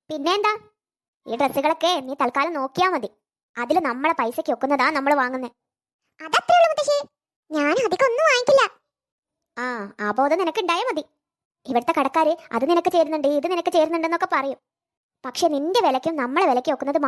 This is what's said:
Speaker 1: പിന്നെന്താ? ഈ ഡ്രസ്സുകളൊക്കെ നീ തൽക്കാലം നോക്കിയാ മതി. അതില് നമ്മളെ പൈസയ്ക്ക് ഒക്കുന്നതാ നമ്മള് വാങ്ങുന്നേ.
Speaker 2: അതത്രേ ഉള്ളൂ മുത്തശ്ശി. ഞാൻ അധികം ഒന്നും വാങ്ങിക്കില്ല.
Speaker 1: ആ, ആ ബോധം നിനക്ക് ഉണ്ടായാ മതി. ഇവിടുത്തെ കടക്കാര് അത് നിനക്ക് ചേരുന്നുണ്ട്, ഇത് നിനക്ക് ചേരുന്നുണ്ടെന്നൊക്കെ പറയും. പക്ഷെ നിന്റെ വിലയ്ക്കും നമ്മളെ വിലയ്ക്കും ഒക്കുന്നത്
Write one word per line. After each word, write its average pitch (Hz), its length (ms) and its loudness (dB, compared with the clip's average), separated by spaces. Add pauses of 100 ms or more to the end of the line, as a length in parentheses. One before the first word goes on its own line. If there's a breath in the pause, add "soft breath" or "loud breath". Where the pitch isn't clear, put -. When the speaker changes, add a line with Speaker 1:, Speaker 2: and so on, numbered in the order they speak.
(100)
Speaker 1:
പിന്നെന്താ? 370 420 0 (800)
ഈ 226 100 -4
ഡ്രസ്സുകളൊക്കെ 302 520 0 (140)
നീ 262 60 -10 (100)
തൽക്കാലം 277 360 -2
നോക്കിയാ 277 360 -2
മതി. 233 160 -6 (520)
അതില് 302 260 2
നമ്മളെ 277 320 -2
പൈസയ്ക്ക് 254 360 -4
ഒക്കുന്നതാ 269 300 0 (100)
നമ്മള് 285 240 0
വാങ്ങുന്നേ. 254 300 -4 (760)
Speaker 2:
അതത്രേ 605 320 2
ഉള്ളൂ 679 140 6
മുത്തശ്ശി. 571 260 -2 (580)
ഞാൻ 294 160 0 (140)
അധികം 370 240 0
ഒന്നും 554 200 0
വാങ്ങിക്കില്ല. 508 320 4 (1000)
Speaker 1:
ആ, - 20 -4 (400)
ആ - 20 -2 (120)
ബോധം 285 240 2
നിനക്ക് 349 220 -2
ഉണ്ടായാ 349 260 -2
മതി. 311 140 -4 (640)
ഇവിടുത്തെ 240 280 2
കടക്കാര് 302 340 2 (240 loud breath)
അത് 233 140 0
നിനക്ക് 339 240 2
ചേരുന്നുണ്ട്, 311 340 2 (100)
ഇത് 277 140 0
നിനക്ക് 339 240 -2
ചേരുന്നുണ്ടെന്നൊക്കെ 330 600 0
പറയും. 277 220 -4 (680)
പക്ഷെ 269 300 0
നിന്റെ 330 320 0
വിലയ്ക്കും 269 360 0
നമ്മളെ 277 280 0
വിലയ്ക്കും 254 240 0
ഒക്കുന്നത് 285 340 -2